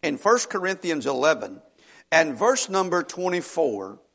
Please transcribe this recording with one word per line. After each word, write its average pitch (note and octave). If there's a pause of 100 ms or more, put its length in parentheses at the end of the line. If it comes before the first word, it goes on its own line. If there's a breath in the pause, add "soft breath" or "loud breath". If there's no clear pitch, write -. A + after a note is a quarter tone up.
in D3
First A#3+
Corinthians F#3
eleven C3 (500 soft breath)
and D#3+
verse A#3
number F#3
twenty-four D3+ (160)